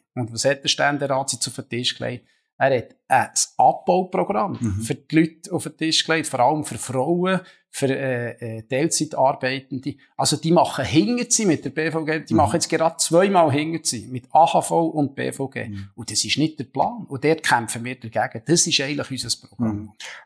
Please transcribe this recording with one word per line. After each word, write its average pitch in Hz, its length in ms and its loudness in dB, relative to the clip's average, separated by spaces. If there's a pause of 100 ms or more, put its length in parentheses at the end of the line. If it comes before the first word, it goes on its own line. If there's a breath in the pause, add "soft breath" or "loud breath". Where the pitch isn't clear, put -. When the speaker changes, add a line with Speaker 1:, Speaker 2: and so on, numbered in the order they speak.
(140)
Speaker 1:
Und 113 180 -6
was 113 120 -4
hat 139 180 0
der 147 60 -8
Ständerat 139 640 0
jetzt - 160 -6
auf - 80 -12
den - 120 -10
Tisch 120 300 -4
gelegt? 120 260 -8 (340)
Er 131 180 4
hat, - 140 -4 (180)
äh, 123 220 2
das - 260 -4
Abbauprogramm 180 1040 0
Speaker 2:
Mhm. 104 220 -2
Speaker 1:
für - 120 -4
die - 240 -2
Leute - 320 0
auf 165 120 -2
den - 160 -12
Tisch 156 260 0
gelegt, 160 220 0
vor 123 140 -2
allem 143 220 4
für - 140 -6
Frauen, 175 640 0 (300 soft breath)
für, - 180 0
äh, 120 720 -4
äh, 113 60 -12
Teilzeitarbeitende. 135 1300 -2 (200 soft breath)
Also - 220 0
die 165 160 0
machen 143 320 4
Hinterzieh 220 640 2
mit 151 180 2
der 139 60 -6
B 156 200 -2
V 160 140 -2
G, 156 160 -2
die 160 140 -4
Speaker 2:
Mhm. - 40 6
Speaker 1:
machen 151 180 4
jetzt - 120 0
gerade 160 300 0
zweimal 175 520 4
Hinterzieh, 147 580 -2
mit 127 240 -10
A 160 200 6
H 170 80 4
V 165 280 0
und 139 260 -2
B 127 180 -4
V 131 160 -6
G. 110 200 -8
Speaker 2:
Mhm. 98 260 -12
Speaker 1:
Und 117 160 -12
das - 120 -2
ist 107 140 -2
nicht 156 220 0
der 123 60 -6
Plan. 185 440 -4
Und 139 160 -6
dort 156 180 2
kämpfen 117 400 0
wir 123 160 -8
dagegen. 113 460 -4
Das 165 220 2
ist 160 120 2
eigentlich 143 320 -4
unser 123 380 -8
Programm. 110 280 -2
Speaker 2:
Mhm. 104 160 -10 (340 loud breath)